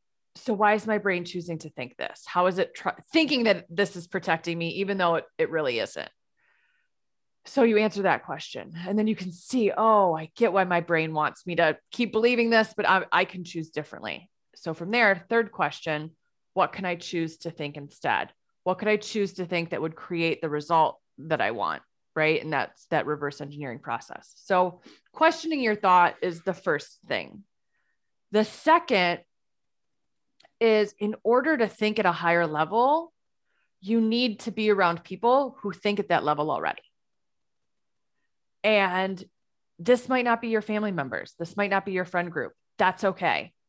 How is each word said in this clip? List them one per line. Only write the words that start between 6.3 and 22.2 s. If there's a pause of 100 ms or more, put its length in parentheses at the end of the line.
So
you
answer
that
question, (140)
and
then
you
can
see,
"Oh,
I
get
why
my
brain
wants
me
to (140)
keep
believing
this,
but
I,
I
can
choose
differently." (260)
So
from
there,
third
question, (440)
what
can
I
choose
to
think
instead? (300)
What
could
I
choose
to
think
that
would
create
the
result (200)
that
I
want, (320)
right?